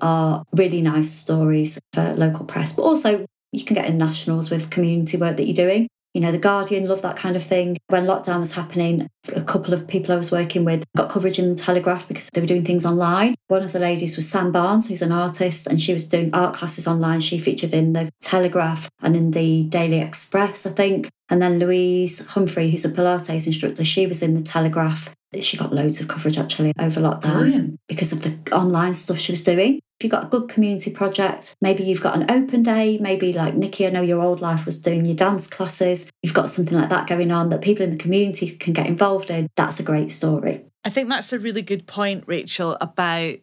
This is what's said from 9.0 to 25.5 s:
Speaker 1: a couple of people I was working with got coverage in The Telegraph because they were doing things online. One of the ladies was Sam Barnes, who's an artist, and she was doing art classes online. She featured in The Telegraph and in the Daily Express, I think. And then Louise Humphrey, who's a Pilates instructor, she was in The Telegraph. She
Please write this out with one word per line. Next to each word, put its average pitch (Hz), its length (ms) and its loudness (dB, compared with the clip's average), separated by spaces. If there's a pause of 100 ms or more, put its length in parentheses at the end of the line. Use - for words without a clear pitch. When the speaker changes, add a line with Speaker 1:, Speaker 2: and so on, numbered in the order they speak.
Speaker 1:
a 165 80 -4
couple 175 340 -2
of 165 120 -4
people 185 260 -2
I 175 40 2
was 170 140 -4
working 175 340 0
with 165 180 0 (140)
got - 140 2
coverage 185 260 0
in 180 160 2
The 170 80 -6
Telegraph 180 460 0
because - 260 -6
they 170 80 0
were 165 60 2
doing 175 180 2
things 175 200 2
online. 180 500 2 (120)
One 190 140 2
of 185 120 -6
the 185 60 -2
ladies 175 360 0
was 156 120 0
Sam 180 240 0
Barnes, 196 360 2
who's 180 160 -4
an 170 80 2
artist, 175 560 0
and 160 140 2
she 180 120 0
was 165 160 -4
doing 165 240 0
art 180 220 0
classes - 320 -2
online. 165 340 2
She 165 160 -2
featured 160 360 -2
in 160 200 4
The 165 160 -2 (120)
Telegraph 175 680 0 (120)
and 160 140 2
in 165 160 2
the 160 340 2
Daily 165 340 0
Express, 196 680 -2
I 190 60 -6
think. 196 380 0 (200)
And 180 120 4
then 180 180 4
Louise 180 680 2
Humphrey, 165 440 0
who's - 140 0
a 151 40 0
Pilates 170 560 0
instructor, 160 400 -2
she 190 220 2
was 175 160 -2
in 160 120 2
The 160 60 0
Telegraph. 160 720 -2 (280)
She - 160 -2